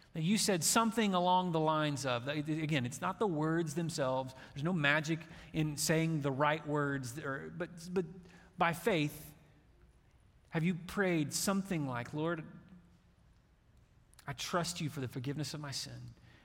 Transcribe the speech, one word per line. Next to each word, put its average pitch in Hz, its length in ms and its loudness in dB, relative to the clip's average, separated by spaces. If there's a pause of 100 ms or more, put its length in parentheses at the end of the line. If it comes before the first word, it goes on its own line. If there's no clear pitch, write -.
(140)
Now, 165 80 -4
you 190 160 4
said 180 260 2
something 220 520 4
along 180 360 4
the 160 80 2
lines 151 460 2
of, 123 220 0
again, 151 580 0
it's 123 160 -6
not 180 160 -2
the 226 100 2
words 160 460 2
themselves. 135 640 -2 (180)
There's 139 100 -6
no 175 100 0
magic 156 460 4 (340)
in 151 220 0
saying 160 460 2
the 139 100 0
right 151 360 2
words, 139 500 0
or, 151 400 -6
but, 170 120 -4 (220)
but 180 140 2 (540)
by 170 140 4
faith, 151 580 0 (1160)
have 160 140 0
you 185 120 2
prayed 170 580 0
something 190 540 0
like, 120 260 -6
"Lord, 160 300 -2 (1800)
I 143 60 -8
trust - 480 -4
you 151 100 -2
for 139 120 -6
the 127 80 -4
forgiveness 139 440 -6
of 151 60 -8
my 147 120 -10
sin, 123 200 -8 (540)